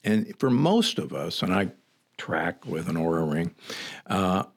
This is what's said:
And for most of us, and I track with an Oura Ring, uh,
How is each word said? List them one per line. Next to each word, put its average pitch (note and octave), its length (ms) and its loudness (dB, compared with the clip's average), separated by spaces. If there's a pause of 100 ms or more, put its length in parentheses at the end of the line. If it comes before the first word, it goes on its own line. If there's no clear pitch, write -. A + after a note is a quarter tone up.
And G#2+ 340 0
for C3+ 120 2
most E3 480 4
of - 160 -4
us, D2 280 -4
and F#2 120 0
I F#2+ 160 0 (480)
track E2+ 480 -4
with E2 240 -4
an E2 60 -2
Oura E2 360 2
Ring, E2 220 -2 (540)
uh, F#2+ 340 2 (140)